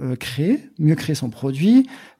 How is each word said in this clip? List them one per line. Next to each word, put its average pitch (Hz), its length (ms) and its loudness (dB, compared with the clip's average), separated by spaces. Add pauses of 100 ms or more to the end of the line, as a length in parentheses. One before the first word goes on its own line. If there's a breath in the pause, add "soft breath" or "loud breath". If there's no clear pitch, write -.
euh, 127 160 -6
créer, 180 520 -4 (120)
mieux 156 160 2
créer - 180 -6
son 127 160 -6
produit, 175 560 2 (340 loud breath)